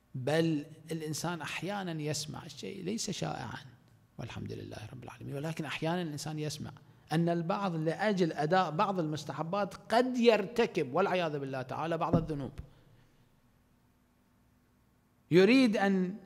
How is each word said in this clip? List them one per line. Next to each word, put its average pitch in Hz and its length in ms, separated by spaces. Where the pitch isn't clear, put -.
بل 147 520
الإنسان 160 500
أحيانا 170 640
يسمع 147 440
الشيء - 380
ليس 214 260
شائعا 151 480
والحمد 104 340
لله - 400
رب 123 120
العالمين، 127 300
ولكن 156 300
أحيانا 160 380
الإنسان 156 360
يسمع - 340
أن 170 160
البعض 170 460
لأجل 165 580
أداء 160 380
بعض 190 300
المستحبات 160 760
قد 247 440
يرتكب 208 760
والعياذ 170 440
بالله 135 240
تعالى 151 360
بعض 165 180
الذنوب، 160 360
يريد 214 460
أن 196 500